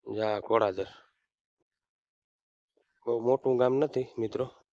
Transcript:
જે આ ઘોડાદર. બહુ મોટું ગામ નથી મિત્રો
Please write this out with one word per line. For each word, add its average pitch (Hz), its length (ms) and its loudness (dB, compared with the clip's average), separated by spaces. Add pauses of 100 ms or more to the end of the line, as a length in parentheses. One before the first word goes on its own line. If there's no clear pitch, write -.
(160)
જે 107 60 -4
આ 107 180 0
ઘોડાદર. 98 480 0 (2250)
બહુ 117 140 -2
મોટું 127 380 2
ગામ 127 160 4
નથી 135 320 0 (120)
મિત્રો 120 340 -4 (220)